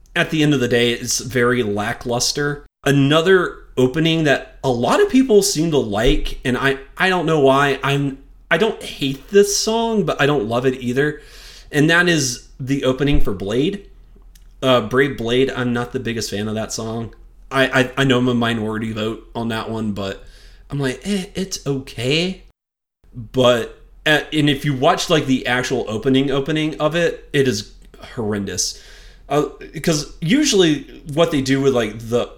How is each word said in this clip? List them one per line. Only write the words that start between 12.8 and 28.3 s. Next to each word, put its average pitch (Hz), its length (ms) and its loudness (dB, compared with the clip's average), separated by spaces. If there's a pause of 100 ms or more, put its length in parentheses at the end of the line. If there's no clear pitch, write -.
opening 131 380 4
for 117 100 4
Blade. 117 560 -2 (720)
Uh, 127 200 4
Brave 123 340 0
Blade, 120 340 0
I'm 123 220 -4
not 117 200 -4
the 120 80 -6
biggest 110 280 -6
fan 104 200 -6
of 107 60 -6
that 110 160 -6
song. 113 440 -8 (360)
I, 131 300 2
I, 127 160 -2
I 135 80 2
know 127 140 2
I'm 123 100 2
a 123 60 2
minority 113 580 -2
vote 107 420 -6
on 117 140 -4
that 110 220 -6
one, 110 220 -4
but 98 300 -8 (500)
I'm 143 60 -4
like, 131 240 -4
"Eh, 190 320 -4
it's - 320 -8
okay." 139 760 -4 (680)
But, 120 640 0 (300)
uh, 151 140 4 (120)
and 147 160 2
if 139 160 0
you 147 80 0
watch, 156 380 0
like, 151 160 2
the 127 220 0
actual 123 400 -2
opening 131 420 0
opening 151 500 -2
of 151 140 0
it, 170 380 -2
it 135 160 2
is 107 260 -6 (400)
horrendous. 101 640 -6 (480)